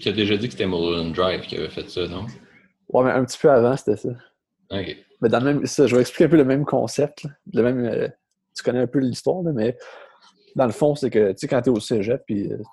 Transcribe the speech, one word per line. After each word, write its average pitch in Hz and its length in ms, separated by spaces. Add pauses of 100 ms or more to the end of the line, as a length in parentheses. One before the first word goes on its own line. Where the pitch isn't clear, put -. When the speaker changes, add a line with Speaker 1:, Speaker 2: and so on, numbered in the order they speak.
Speaker 1:
t'as 104 80
déjà 104 240
dit 107 100
que 127 60
c'était - 140
Mulholland 85 480
Drive 90 260
qui - 160
avait 78 140
fait - 180
ça, 87 180
non ? 92 200 (640)
Speaker 2:
Ouais, 127 140
mais 127 80
un 131 120
petit - 140
peu 156 120
avant, 123 280
c'était - 180
ça. - 140 (600)
Speaker 1:
Ok. 98 240 (280)
Speaker 2:
Mais 113 80
dans 117 80
le 123 80
même, 143 200
ça, 139 200
je 117 100
vais 127 60
expliquer - 220
un 156 40
peu 156 80
le 147 80
même 135 220
concept, 131 580
là. 151 60 (240)
Le 107 80
même, 127 160
euh, 120 300 (460)
tu - 80
connais 123 180
un 127 60
peu 131 120
l'histoire, 135 440
là, 170 100
mais 117 220 (800)
dans 127 120
le 110 60
fond, 147 220
c'est 139 140
que, 107 240
tu 95 60
sais, 143 100
quand 127 140
t'es 131 80
au 110 100
cégep, 113 460
puis, 101 260
euh, 107 60
tu 107 140